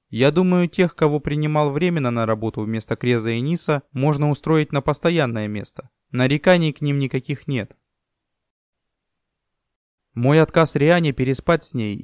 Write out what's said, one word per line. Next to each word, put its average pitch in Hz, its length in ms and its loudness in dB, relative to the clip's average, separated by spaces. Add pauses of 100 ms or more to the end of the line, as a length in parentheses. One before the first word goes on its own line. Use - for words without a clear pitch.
Я 123 220 2
думаю, 180 380 2
тех, 180 260 0
кого 151 240 0
принимал 151 540 -2
временно 151 400 0
на 113 140 -2
работу 110 340 -2
вместо 110 340 -4
Креза 117 360 -2
и 117 100 -2
Ниса, 151 500 -2
можно 147 400 0
устроить 151 400 0
на 139 120 -2
постоянное 139 680 0
место. - 420 -12 (220)
Нареканий 151 600 2
к - 80 -12
ним 143 200 0
никаких 135 480 -6
нет. 120 280 -6 (2250)
Мой 135 280 4
отказ 160 360 2
Риане 160 340 2
переспать 135 540 -2
с - 100 -14
ней 107 300 -4